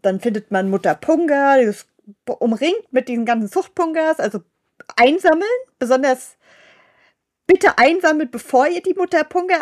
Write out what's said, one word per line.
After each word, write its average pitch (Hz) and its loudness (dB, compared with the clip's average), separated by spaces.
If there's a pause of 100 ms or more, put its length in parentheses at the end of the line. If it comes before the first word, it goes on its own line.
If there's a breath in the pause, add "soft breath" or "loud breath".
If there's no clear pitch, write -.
dann 190 -2
findet 214 -6
man 196 -2
Mutter 190 0
Punga, 285 2
die 247 4
ist 208 -6 (360)
be-, - -8
umringt 294 -4
mit 254 -2
diesen 233 -6
ganzen 226 -2
Zuchtpungas, 320 -2
also 202 -6 (560)
einsammeln, 320 2 (360)
besonders 262 -2 (1080 soft breath)
bitte 370 4
einsammeln, 311 2
bevor 254 0
ihr 349 -6
die 370 -2
Mutter 359 0
Punga 359 -2